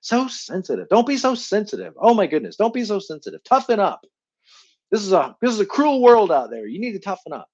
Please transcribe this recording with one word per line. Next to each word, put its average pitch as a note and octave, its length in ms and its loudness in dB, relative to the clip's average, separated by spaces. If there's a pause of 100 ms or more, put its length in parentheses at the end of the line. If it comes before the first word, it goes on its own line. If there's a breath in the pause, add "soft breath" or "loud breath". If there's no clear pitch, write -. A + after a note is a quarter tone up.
So B3 280 -2
sensitive. D#3 600 -8
Don't A#3 180 4
be C#4 100 -2
so C4 180 0
sensitive. G#3 640 -6
Oh A3+ 160 4
my G#3+ 120 2
goodness, C3+ 300 -4
don't A3+ 180 -2
be B3 100 -4
so G#3 140 -4
sensitive. D#3+ 460 -12
Toughen B3 360 2
up. F3+ 260 -2 (840 soft breath)
This G#3+ 120 0
is F#3+ 100 -4
a, D#3 300 2
this B3 100 2
is A3 80 -4
a G3+ 60 2
cruel C#4 360 0
world A#3 280 8
out C3+ 200 0
there. A2+ 160 -10
You A2+ 120 -10
need A#3 140 -8
to G3 80 -10
toughen F#3 320 -10
up. B2+ 200 -14